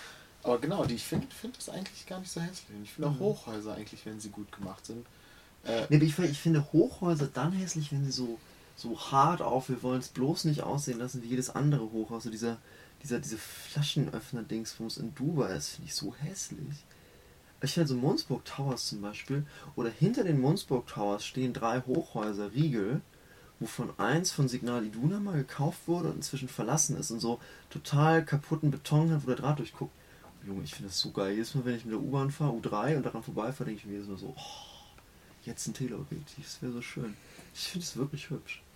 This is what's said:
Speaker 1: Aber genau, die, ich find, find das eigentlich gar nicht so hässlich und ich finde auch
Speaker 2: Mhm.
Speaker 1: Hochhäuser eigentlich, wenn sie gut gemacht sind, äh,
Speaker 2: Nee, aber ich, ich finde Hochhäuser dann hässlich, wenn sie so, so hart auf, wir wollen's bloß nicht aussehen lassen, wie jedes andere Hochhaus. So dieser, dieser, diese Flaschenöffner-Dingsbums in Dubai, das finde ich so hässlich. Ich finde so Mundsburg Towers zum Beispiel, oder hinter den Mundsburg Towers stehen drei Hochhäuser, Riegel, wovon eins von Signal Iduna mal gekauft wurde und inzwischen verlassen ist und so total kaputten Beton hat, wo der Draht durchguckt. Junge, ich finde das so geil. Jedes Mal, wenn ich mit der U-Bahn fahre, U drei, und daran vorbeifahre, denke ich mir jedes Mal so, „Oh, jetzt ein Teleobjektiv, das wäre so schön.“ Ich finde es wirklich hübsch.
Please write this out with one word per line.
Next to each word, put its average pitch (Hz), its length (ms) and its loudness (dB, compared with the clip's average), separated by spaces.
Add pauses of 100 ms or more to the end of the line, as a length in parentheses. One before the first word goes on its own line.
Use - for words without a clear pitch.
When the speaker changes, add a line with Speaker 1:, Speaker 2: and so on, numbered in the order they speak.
(440)
Speaker 1:
Aber 123 160 4
genau, 156 240 2
die, 117 100 0
ich 117 100 -4
find, - 300 -2
find - 220 -10
das - 120 -10
eigentlich - 380 -10
gar 185 140 -6
nicht 185 100 -10
so 170 100 -4
hässlich 170 360 -6
und 104 80 -10
ich - 80 -14
finde 147 160 -2
auch 147 60 2
Speaker 2:
Mhm. 127 60 -2
Speaker 1:
Hochhäuser 110 540 -2
eigentlich, 104 320 -12
wenn 107 140 -8
sie 107 80 -10
gut 101 240 -12
gemacht 95 340 -10
sind, 117 180 -10 (600)
äh, 113 240 0
Speaker 2:
Nee, 147 80 10
aber 151 80 8
ich, 156 160 4
ich 151 180 2
finde 156 340 4
Hochhäuser 170 640 4
dann 135 160 2
hässlich, 170 400 -2
wenn 143 140 2
sie 135 80 0
so, 123 260 -4 (380)
so 117 240 -6
hart 143 420 4
auf, 120 260 2
wir 127 140 -2
wollen's 127 260 0
bloß 143 360 2
nicht 151 180 4
aussehen 127 380 -2
lassen, 123 240 -6
wie 117 40 -8
jedes 127 220 0
andere 131 400 4
Hochhaus. 113 340 -2
So 120 60 -6
dieser, 113 280 -2 (440)
dieser, 123 160 0
diese - 200 -6
Flaschenöffner-Dingsbums 113 1600 -2
in 113 180 -6
Dubai, 135 320 2
das 85 220 -2
finde - 180 -12
ich - 80 -6
so - 180 -4
hässlich. 147 680 -8 (800)
Ich 143 100 0
finde 165 160 4
so 131 80 2
Mundsburg 135 480 2
Towers 139 420 -2
zum 104 140 -6
Beispiel, 104 440 -4 (320)
oder 117 140 0
hinter 220 320 4
den 160 180 4
Mundsburg 135 460 4
Towers 104 380 0
stehen 127 300 0
drei 117 260 0
Hochhäuser, 107 720 -2
Riegel, 127 480 2 (580)
wovon 113 400 -4
eins 151 320 4
von 143 160 4
Signal 120 380 0
Iduna 120 340 0
mal 202 200 0
gekauft 143 480 -2
wurde 165 240 0
und 156 60 -6
inzwischen 131 320 -4
verlassen 127 500 2
ist - 120 -4
und 113 100 -4
so 117 200 0 (300)
total 160 540 6
kaputten 151 460 2
Beton 151 400 4
hat, 151 120 4
wo 135 60 -10
der 123 80 2
Draht 147 220 2
durchguckt. - 340 -6 (540)
Junge, 98 160 -4
ich - 120 -8
finde 101 160 -8
das 90 100 0
so - 100 -2
geil. 98 220 2
Jedes 113 220 0
Mal, 131 100 2
wenn 123 100 2
ich 113 120 -4
mit 110 80 0
der 107 60 0
U-Bahn 135 300 2
fahre, 143 220 2
U 113 80 -2
drei, 120 360 2
und 127 80 2
daran 117 180 -4
vorbeifahre, 117 420 -4
denke 107 160 -4
ich - 60 -16
mir 101 80 -6
jedes 101 140 -6
Mal 98 100 -6
so, 95 180 -8
„Oh, - 560 -16 (520)
jetzt 117 220 -8
ein 110 80 -4
Teleobjektiv, - 680 -6
das - 180 -12
wäre 127 100 -4
so 120 100 -6
schön.“ 117 340 -8 (380)
Ich - 140 -8
finde 175 180 -6
es - 100 -8
wirklich 143 340 -2
hübsch. - 320 -8 (140)